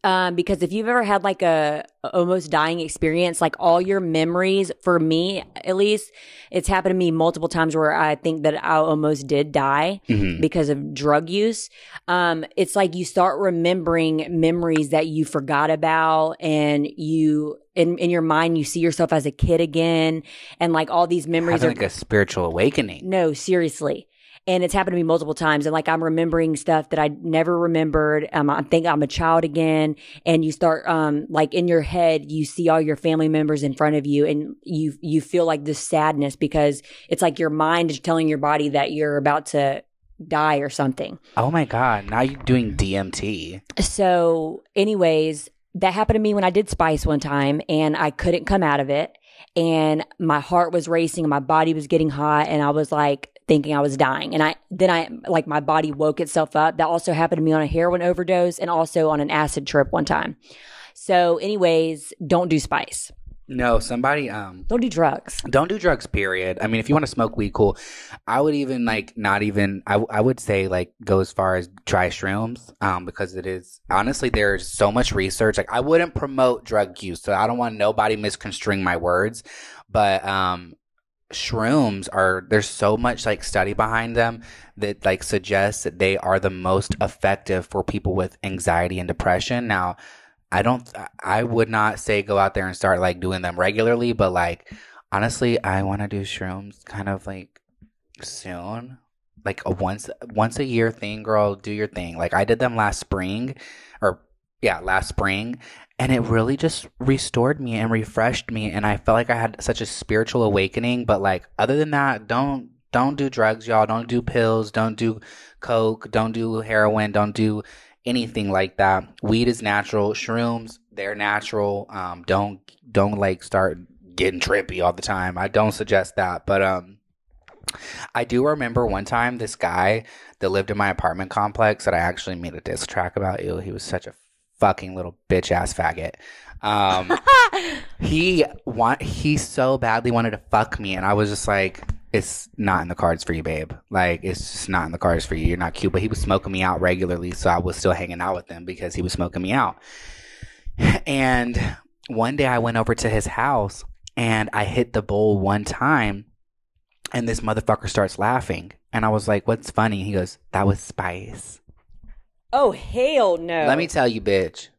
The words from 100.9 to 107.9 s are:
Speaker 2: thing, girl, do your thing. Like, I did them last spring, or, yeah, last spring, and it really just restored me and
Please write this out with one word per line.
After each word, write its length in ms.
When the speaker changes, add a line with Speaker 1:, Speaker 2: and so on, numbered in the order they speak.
Speaker 2:
thing, 320
girl, 320
do 160
your 160
thing. 280
Like, 180
I 100
did 160
them 160
last 240
spring, 560
or, 200
yeah, 160
last 300
spring, 500
and 140
it 80
really 360
just 300
restored 640
me 140
and 160